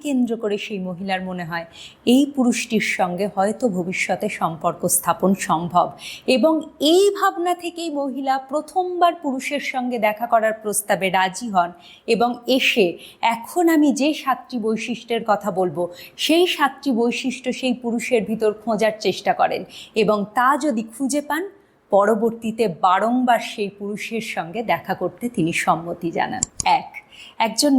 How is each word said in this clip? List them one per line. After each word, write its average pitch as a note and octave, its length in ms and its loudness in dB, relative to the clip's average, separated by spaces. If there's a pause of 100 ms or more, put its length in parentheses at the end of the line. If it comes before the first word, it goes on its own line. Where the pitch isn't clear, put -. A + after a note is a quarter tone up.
কেন্দ্র B3+ 280 0 (100)
করে G#3 240 -2
সেই G#3 220 -8
মহিলার F#3 420 -4
মনে F3+ 200 -6
হয় E3+ 160 -6 (480)
এই C#4 100 8 (120)
পুরুষটির A#3 500 0 (120)
সঙ্গে F3+ 280 0 (100)
হয়তো G#3+ 300 0 (120)
ভবিষ্যতে F#3 500 -2 (120)
সম্পর্ক E3 420 -2 (140)
স্থাপন F3+ 360 2 (160)
সম্ভব, E3 400 2 (480)
এবং D#4 180 4 (380)
এই F#4 120 6 (160)
ভাবনা F4+ 340 0 (100)
থেকেই E4+ 260 -6 (120)
মহিলা C4+ 320 -2 (160)
প্রথমবার F4 640 0 (100)
পুরুষের C4+ 480 -4
সঙ্গে B3 260 -4 (100)
দেখা G#3+ 260 -2
করার A3 300 2
প্রস্তাবে G3 440 0 (100)
রাজি F#3 380 0
হন, F3 140 4 (440)
এবং A#3 160 2 (280)
এসে A#3 280 4 (500)
এখন E4+ 280 -2 (120)
আমি D4+ 140 6 (120)
যে D4 80 2 (120)
সাতটি B3+ 360 -4 (100)
বৈশিষ্ট্যের A3+ 640 -4
কথা G3+ 180 0 (100)
বলবো, F3 240 0 (420)
সেই E4+ 200 4 (100)
সাতটি C#4 340 -2 (120)
বৈশিষ্ট্য A#3+ 480 -2 (100)
সেই B3+ 140 -2 (100)
পুরুষের A#3 460 0
ভিতর A3 220 0 (100)
খোঁজার G#3+ 340 0 (100)
চেষ্টা F#3 340 0
করেন, - 220 0 (420)
এবং G#3 140 2 (200)
তা B3 100 4 (180)
যদি A#3 180 0 (120)
খুঁজে C4+ 340 -2
পান, D#4+ 160 -4 (460)
পরবর্তীতে A3 760 2 (200)
বারংবার A3+ 560 4 (100)
সেই G3+ 180 -6 (100)
পুরুষের G#3 440 -6 (100)
সঙ্গে F3+ 280 -6 (100)
দেখা E3+ 300 -2
করতে F3+ 240 -6 (100)
তিনি E3+ 160 0 (120)
সম্মতি E3+ 540 -2
জানান। - 260 -2 (360)
এক, - 100 -10 (580)
একজন C#4+ 320 2